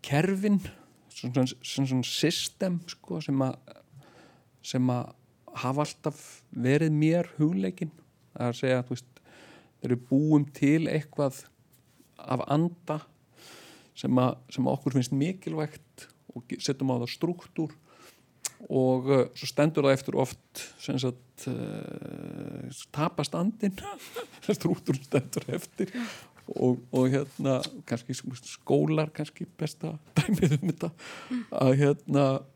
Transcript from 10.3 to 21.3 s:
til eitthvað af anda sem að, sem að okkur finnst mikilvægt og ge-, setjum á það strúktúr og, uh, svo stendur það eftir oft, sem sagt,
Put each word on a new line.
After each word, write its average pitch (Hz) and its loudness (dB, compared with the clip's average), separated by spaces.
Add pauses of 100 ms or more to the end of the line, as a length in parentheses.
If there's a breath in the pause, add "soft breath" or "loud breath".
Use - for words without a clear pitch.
til 147 4
eitthvað 143 -2 (760)
af - -4
anda 156 0 (920 loud breath)
sem - -2
að, 127 4 (140)
sem 127 -2
að 135 2
okkur 139 -4
finnst 123 0
mikilvægt 156 -4 (240)
og - -14
ge-, - -8
setjum 135 0
á 123 0
það 120 -4
strúktúr 165 -4 (960 loud breath)
og, 127 2
uh, 135 6
svo - -12
stendur 151 4
það 135 8
eftir - -2
oft, - -4 (140)
sem - -6
sagt, - -6